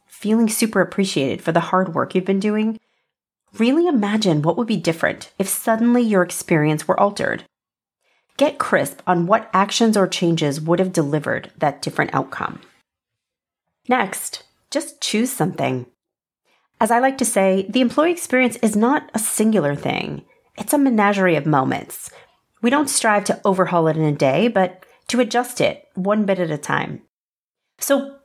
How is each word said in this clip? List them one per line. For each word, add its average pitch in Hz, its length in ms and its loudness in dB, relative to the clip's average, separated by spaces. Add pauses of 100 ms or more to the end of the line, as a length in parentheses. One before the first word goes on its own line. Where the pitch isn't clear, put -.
feeling 220 400 0
super 220 320 0
appreciated 175 600 0
for 170 100 -2
the 170 80 4
hard 180 360 0
work - 200 -2
you've 185 80 0
been 196 160 0
doing? 214 400 -2 (800)
Really 277 280 4
imagine 202 540 2
what 170 140 2
would 233 120 -2
be 220 100 0
different - 600 -4
if 190 120 -2
suddenly 240 520 2
your 208 220 2
experience 156 640 0
were - 100 0
altered. - 460 -2 (920)
Get 294 220 0
crisp - 480 -2
on 170 200 2
what 220 260 2
actions 208 420 2
or 190 120 2
changes 160 520 0
would 165 200 0
have 185 120 0
delivered 147 680 -2
that 143 220 -2
different - 320 -4
outcome. - 460 -4 (1300)
Next, 233 560 -4 (260)
just 330 300 -6
choose 233 320 -2
something. 131 540 -4 (960)
As 220 100 2
I 233 80 2
like 269 200 0
to 254 40 0
say, 190 460 2
the 240 100 0
employee 294 320 2
experience 254 460 -2
is 208 180 -2
not 240 380 0
a 220 60 -4
singular 214 540 0
thing. - 520 -6 (320)
It's 208 160 -4
a 294 40 2
menagerie 202 600 4
of 143 80 -2
moments. 135 640 -2 (500)
We 233 80 2
don't 285 200 2
strive 208 340 2
to 208 220 -4
overhaul 180 420 2
it 156 80 2
in 160 80 0
a 151 80 2
day, 147 380 2
but 190 360 -2 (220)
to 240 140 0
adjust 247 400 -2
it - 320 -2
one 202 320 0
bit 190 120 0
at 170 140 -2
a 147 60 -4
time. - 460 -6 (760)
So 277 460 -2